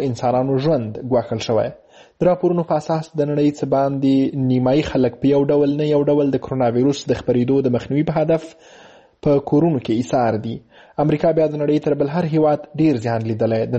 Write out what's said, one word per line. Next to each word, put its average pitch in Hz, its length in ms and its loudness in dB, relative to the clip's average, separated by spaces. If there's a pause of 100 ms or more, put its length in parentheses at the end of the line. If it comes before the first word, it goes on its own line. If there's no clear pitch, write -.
انسانانو 127 560 0
ژوند 123 340 -2 (140)
ګواښل 117 340 0
شوی. 113 240 0 (500)
د 170 100 2
راپورونو 175 420 0
په 156 100 0
اساس 160 320 -4
د 151 160 -2
نړۍ 147 200 2 (100)
څه 151 60 -2 (100)
باندې 135 400 0 (340)
نیمایي 127 400 2
خلک 123 320 0
په 135 120 2
یو 143 80 4 (120)
ډول 147 240 2
نه 151 160 -2
یو 147 100 4
ډول 143 320 2
د 127 120 -4
کرونا 131 260 0
ویروس 135 320 0
د - 160 -2
خپرېدو 123 420 2
د 123 140 2
مخنیوي 147 340 -2
په 156 140 0
هدف 160 260 -2 (720)
په 143 160 4 (100)
کورونو 151 300 2
کې 113 220 -4
ایسار 120 400 0
دي. 113 140 -8 (460)
امریکا 151 360 2
بیا 160 100 4
د 151 140 -6
نړۍ 147 240 0
تر 147 140 2
بل 143 140 0
هر 175 200 -2
هیواد 151 340 0 (140)
ډیر 151 240 2
زیان 113 240 -2
لیدلی. 110 360 0
د 120 140 -4